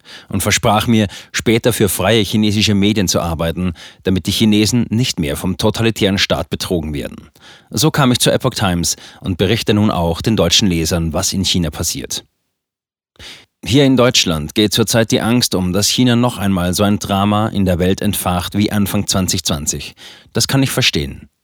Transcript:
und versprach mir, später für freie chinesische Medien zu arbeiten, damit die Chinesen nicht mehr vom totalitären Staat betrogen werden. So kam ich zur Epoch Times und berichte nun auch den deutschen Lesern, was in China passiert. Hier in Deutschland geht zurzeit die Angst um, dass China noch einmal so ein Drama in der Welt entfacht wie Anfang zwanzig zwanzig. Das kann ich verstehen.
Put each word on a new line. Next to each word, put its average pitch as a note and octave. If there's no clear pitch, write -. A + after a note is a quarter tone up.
und G2
versprach G#2+
mir, A2
später A#2
für G#2
freie G#2
chinesische G#2+
Medien G2+
zu F2+
arbeiten, E2
damit F#2
die G#2
Chinesen G#2+
nicht A#2+
mehr D2
vom F2+
totalitären G#2+
Staat D#2
betrogen D#2
werden. -
So D3
kam C3+
ich B2
zur -
Epoch -
Times F2
und F#2+
berichte G#2+
nun G#2
auch E2+
den -
deutschen F2
Lesern, E2
was F#2
in F#2
China E2+
passiert. -
Hier C3+
in C3
Deutschland F#2
geht G#2+
zurzeit A2+
die -
Angst A#2
um, F#2
dass G2
China B2
noch A#2+
einmal F#2+
so G#2
ein G#2
Drama G#2
in G2+
der F2+
Welt F#2
entfacht F#2
wie G#2
Anfang G2+
zwanzig F#2
zwanzig. D2+
Das -
kann C3+
ich C3
verstehen. C#2